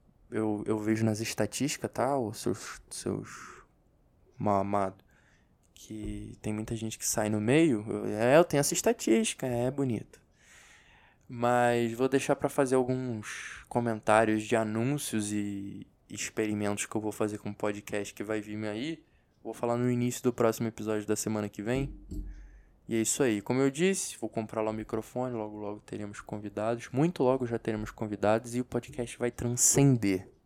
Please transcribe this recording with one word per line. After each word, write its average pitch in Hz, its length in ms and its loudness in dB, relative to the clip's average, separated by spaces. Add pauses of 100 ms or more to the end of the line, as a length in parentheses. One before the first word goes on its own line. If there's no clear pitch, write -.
(300)
Eu, 107 340 -2
eu 107 140 0
vejo 110 260 2
nas 107 140 2
estatísticas, - 760 -2
tá? 127 240 0
Os 113 220 -4
seus, - 500 -6
seus - 720 -8 (800)
mal 104 200 2
amado. 98 440 -2 (680)
Que 107 680 -10
tem 110 100 -2
muita 110 220 -4
gente 110 240 -6
que - 80 -6
sai 110 220 2
no 107 120 2
meio. 123 480 4
Eu, 104 180 -4
é, 110 300 4
eu 175 80 10
tenho 143 160 0
essa 147 140 0
estatística, 220 720 2
é 123 240 0
bonito. 139 500 -2 (1080)
Mas 120 640 4
vou 127 160 2
deixar 139 260 2
pra 139 140 0
fazer 135 260 2
alguns 127 960 -2
comentários 110 720 4
de 107 140 0
anúncios 110 760 0
e 101 540 -6 (220)
experimentos 104 800 -2
que - 100 -4
eu 107 40 -2
vou 107 120 -2
fazer 104 260 -2
com - 120 -10
o 101 40 -8
podcast 104 580 -6
que - 120 -10
vai 107 160 -4
vir 107 260 -8
aí. 120 360 -6 (400)
Vou 110 120 -10
falar 120 220 0
no 123 140 2
início 120 320 0
do 123 100 4
próximo 117 340 2
episódio 107 400 -4
da 107 100 0
semana 107 320 -2
que 101 140 -10
vem. 131 320 -4 (920)
E 117 80 -2
é 113 40 2
isso 110 220 0
aí. 110 180 2
Como 127 200 0
eu 135 100 4
disse, 180 480 0
vou 110 100 -6
comprar 110 320 -4
lá 110 100 0
o 110 40 -2
microfone, 117 600 -4
logo, 107 220 -6
logo 104 240 -8
teremos 104 400 -10
convidados. 107 720 -6
Muito 151 300 2
logo 127 240 4
já 117 120 -2
teremos 107 320 -4
convidados 110 640 0
e 123 60 0
o 123 40 -2
podcast 120 520 -6
vai 120 140 -2
transcender. 120 1000 4 (180)